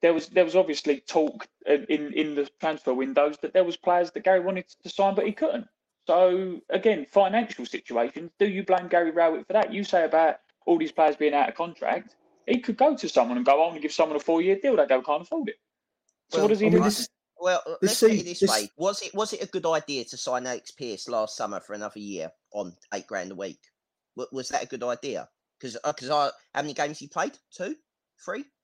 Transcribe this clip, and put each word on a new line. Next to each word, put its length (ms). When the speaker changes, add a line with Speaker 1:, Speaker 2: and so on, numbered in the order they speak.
Speaker 1:
there 120
was, 160
there 160
was 100
obviously 460
talk 440
in, 240
in, 240
in 220
the 140
transfer 320
windows 480
that 100
there 140
was 100
players 360
that 120
Gary 160
wanted 240
to 60
sign, 260
but 100
he 80
couldn't. 340
So 640
again, 420
financial 540
situations, 720
do 80
you 160
blame 240
Gary 240
Rowett 340
for 60
that? 220
You 100
say 220
about 320
all 120
these 160
players 240
being 160
out 160
of 60
contract, 600
he 140
could 180
go 180
to 140
someone 260
and 100
go, 160
"I 40
want 100
to 60
give 100
someone 240
a 60
four-year 400
deal." 160
They 80
go, 160
"Can't 220
afford 260
it." 60
So 80
Speaker 2:
Well, 60
Speaker 1:
what 60
does 120
he 60
Speaker 3:
I 20
mean, 100
Speaker 1:
do? 60
Speaker 3:
this, 240
Speaker 2:
well, 240
Speaker 3:
this 80
Speaker 2:
let's 100
put 120
it 80
Speaker 3:
se-, 40
Speaker 2:
this 160
Speaker 3:
this 100
Speaker 2:
way. 280
Was 240
it, 120
was 200
it 100
a 40
good 180
idea 400
to 100
sign 320
Alex 240
Pearce 380
last 260
summer 240
for 140
another 260
year 320
on 200
eight 140
grand 260
a 20
week? 240
Wa-, 160
was 160
that 140
a 40
good 160
idea? 460
'Cause, 220
uh, 100
'cause 160
I, 220
how 80
many 120
games 260
he 80
played? 300
Two? 200
Three? 200